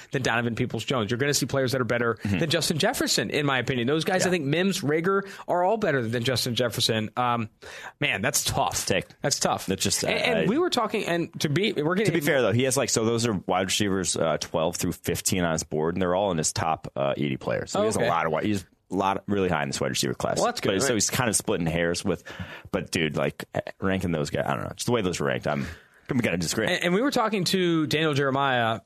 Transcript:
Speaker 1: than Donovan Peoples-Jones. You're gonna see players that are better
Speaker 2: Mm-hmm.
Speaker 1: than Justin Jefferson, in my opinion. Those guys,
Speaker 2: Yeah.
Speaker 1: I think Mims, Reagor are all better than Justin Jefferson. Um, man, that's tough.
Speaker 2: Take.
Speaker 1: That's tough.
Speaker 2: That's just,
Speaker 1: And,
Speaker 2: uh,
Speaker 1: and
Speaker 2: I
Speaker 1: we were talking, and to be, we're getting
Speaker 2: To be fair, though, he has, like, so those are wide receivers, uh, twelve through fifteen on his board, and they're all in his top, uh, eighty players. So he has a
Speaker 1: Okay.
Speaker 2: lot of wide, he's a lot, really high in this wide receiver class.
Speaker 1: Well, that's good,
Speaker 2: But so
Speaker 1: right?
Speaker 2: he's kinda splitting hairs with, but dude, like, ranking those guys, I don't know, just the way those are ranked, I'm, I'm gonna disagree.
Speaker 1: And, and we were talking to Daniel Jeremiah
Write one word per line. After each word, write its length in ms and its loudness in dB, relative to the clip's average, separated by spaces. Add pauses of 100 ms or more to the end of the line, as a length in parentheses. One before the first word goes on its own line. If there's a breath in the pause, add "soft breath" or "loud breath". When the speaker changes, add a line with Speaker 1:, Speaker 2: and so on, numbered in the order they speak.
(140 loud breath)
Speaker 1:
than 80 0
Donovan 340 2
Peoples-Jones. 560 -2
You're 60 0
gonna 160 0
see 120 0
players 280 0
that 80 0
are 40 2
better 380 2
Speaker 2:
Mm-hmm. 160 2
Speaker 1:
than 100 0
Justin 280 0
Jefferson, 520 0
in 160 0
my 140 2
opinion. 280 0
Those 180 0
guys, 160 0
Speaker 2:
Yeah. 80 2
Speaker 1:
I 20 2
think 140 0
Mims, 360 0
Reagor 460 0 (220 loud breath)
are 160 2
all 120 2
better 300 2
than 160 -2
Justin 320 0
Jefferson. 640 0
Um, 320 0 (500 loud breath)
man, 220 0
that's 240 0
tough. 400 0
Speaker 2:
Take. 200 0 (160)
Speaker 1:
That's 160 0
tough. 280 -2
Speaker 2:
That's 180 -2
just, 220 0
Speaker 1:
And, 80 0
Speaker 2:
uh, 100 -2
Speaker 1:
and 160 2
Speaker 2:
I 60 2
Speaker 1:
we 120 2
were 120 0
talking, 360 -2
and 360 -4
to 80 0
be, 240 2
we're 220 0
getting 180 2
Speaker 2:
To 60 2
be 60 -2
fair, 160 4
though, 120 4
he 100 4
has, 140 2
like, 120 2
so 140 2
those 240 2
are 60 2 (120)
wide 200 2
receivers, 320 0 (180)
uh, 240 2
twelve 380 -2
through 160 -2
fifteen 500 -2
on 100 2
his 100 -2
board, 320 0
and 60 0
they're 140 2
all 160 2
in 60 0
his 160 -2
top, 420 -2
uh, 220 0
eighty 180 -2
players. 360 -4
So 100 -2
he 60 0
has 100 -2
a 20 -2
Speaker 1:
Okay. 100 2
Speaker 2:
lot 160 2
of 60 0
wide, 140 -2
he's 180 0 (280)
a 40 -6
lot, 320 0
really 220 2
high 140 2
in 60 -4
this 120 -4
wide 80 0
receiver 240 -2
class. 240 -2
Speaker 1:
Well, 80 2
that's 160 -2
good, 140 0
Speaker 2:
But 60 0
so 80 0
Speaker 1:
right? 40 2
Speaker 2:
he's 160 2
kinda 240 0
splitting 340 0
hairs 380 0
with, 180 -2 (480 loud breath)
but 200 -4
dude, 260 2
like, 260 -2 (380)
ranking 300 0
those 180 0
guys, 180 -2
I 60 0
don't 100 -4
know, 120 -6
just 100 -8
the 80 0
way 80 2
those 180 -2
are 60 -2
ranked, 220 -2
I'm, 180 -2 (440 loud breath)
I'm 100 0
gonna 180 0
disagree. 300 -2
Speaker 1:
And, 180 0
and 80 2
we 80 2
were 100 0
talking 340 0
to 420 0
Daniel 260 0
Jeremiah 720 2